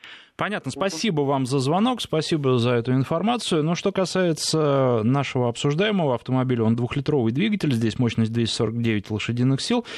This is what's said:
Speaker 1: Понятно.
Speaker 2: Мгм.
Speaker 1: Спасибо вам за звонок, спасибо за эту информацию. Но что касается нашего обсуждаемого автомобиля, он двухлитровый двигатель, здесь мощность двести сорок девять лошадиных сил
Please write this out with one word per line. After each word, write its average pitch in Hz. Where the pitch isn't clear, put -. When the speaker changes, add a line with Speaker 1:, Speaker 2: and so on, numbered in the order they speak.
Speaker 1:
Понятно. 175
Speaker 2:
Мгм. 131
Speaker 1:
Спасибо 180
вам 139
за 135
звонок, 190
спасибо 147
за 117
эту 120
информацию. 165
Но 165
что 196
касается 151
нашего 127
обсуждаемого 151
автомобиля, 127
он 113
двухлитровый 123
двигатель, 180
здесь 113
мощность 113
двести 117
сорок 113
девять 110
лошадиных 123
сил 233